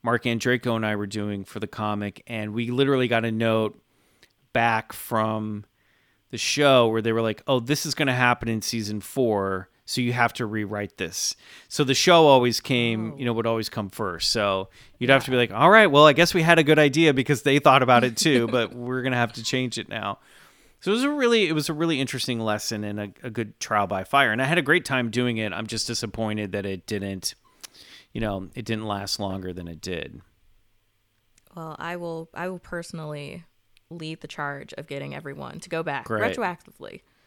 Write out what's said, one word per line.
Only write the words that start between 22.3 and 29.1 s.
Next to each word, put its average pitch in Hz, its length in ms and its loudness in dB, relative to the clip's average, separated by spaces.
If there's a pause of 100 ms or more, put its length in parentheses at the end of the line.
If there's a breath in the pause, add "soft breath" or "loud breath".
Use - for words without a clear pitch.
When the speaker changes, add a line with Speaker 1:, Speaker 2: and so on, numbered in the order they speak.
Speaker 1:
lesson 107 440 -4
and 104 160 -6
a, 101 120 -8 (120)
a 127 80 -10
good 110 280 -8
trial 104 280 0
by 95 160 -6
fire. 135 280 2
And 113 80 -2
I 131 60 0
had 170 140 0
a - 20 0
great 139 240 0
time 123 240 -2
doing 120 280 0
it. 107 140 -4
I'm 104 140 -8
just 110 220 -6
disappointed 107 640 -6
that 101 120 -4
it 95 220 -8
didn't, 98 480 -6 (800 loud breath)
you 113 80 -6
know, 98 320 -6
it 117 120 -10
didn't 110 200 -6
last 101 340 -6